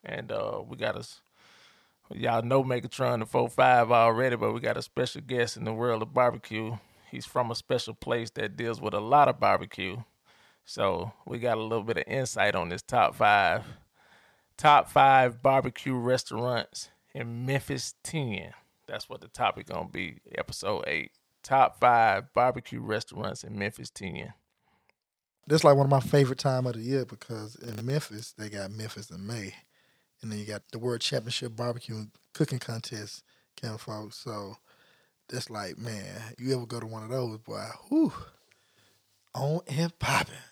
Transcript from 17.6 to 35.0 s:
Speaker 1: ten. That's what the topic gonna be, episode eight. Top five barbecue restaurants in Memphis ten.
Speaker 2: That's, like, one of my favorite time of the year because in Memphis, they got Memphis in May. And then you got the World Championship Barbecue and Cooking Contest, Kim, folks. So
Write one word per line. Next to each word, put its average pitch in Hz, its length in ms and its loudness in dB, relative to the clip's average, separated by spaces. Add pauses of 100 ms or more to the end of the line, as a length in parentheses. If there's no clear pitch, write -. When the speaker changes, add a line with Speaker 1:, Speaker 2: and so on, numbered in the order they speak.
Speaker 1:
ten. 110 480 -4 (340)
That's - 220 -10
what - 140 -14
the - 60 -20
topic - 380 -2
gonna 87 220 -8
be, 87 320 -8 (180)
episode - 480 -4
eight. 73 240 -4 (320)
Top - 380 4
five 117 540 6
barbecue 123 440 0
restaurants 107 640 -6
in 107 160 -10
Memphis 117 320 -6
ten. - 420 -10 (1160)
Speaker 2:
That's, 156 160 4
like, 143 120 10
one 139 100 6
of 139 40 2
my 135 80 6
favorite 131 400 4
time 127 300 0
of 120 60 -4
the 113 80 -10
year 127 220 -2
because 110 520 -12
in 110 280 -10
Memphis, 123 540 -4
they 107 100 -10
got 101 220 -8
Memphis 107 400 -12
in 92 160 -12
May. 107 260 -8 (680)
And 113 100 -10
then 107 80 -8
you 104 60 -8
got 104 260 -10
the 117 80 -10
World 120 220 -4
Championship 120 560 -4
Barbecue 120 400 -6
and 107 160 -12 (200)
Cooking 143 280 -4
Contest, 110 640 -12 (320)
Kim, 110 200 -10
folks. 107 420 -12
So 101 360 -12 (760)